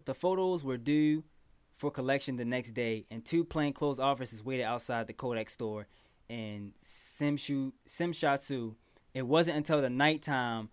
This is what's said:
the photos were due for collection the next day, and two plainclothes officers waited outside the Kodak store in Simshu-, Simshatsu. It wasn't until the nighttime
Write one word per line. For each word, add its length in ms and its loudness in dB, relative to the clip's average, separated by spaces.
the 80 -2
photos 500 2
were 140 -2
due 460 4
for 140 -2
collection 460 0
the 100 -2
next 260 -2
day, 380 -2
and 140 -8
two 200 2
plainclothes 560 0
officers 420 0
waited 220 -2
outside 420 -2
the 60 -12
Kodak 380 -4
store 360 -6
in 440 -8
Simshu-, 880 -2
Simshatsu. 880 -2
It 140 -4
wasn't 320 4
until 240 2
the 80 2
nighttime 840 2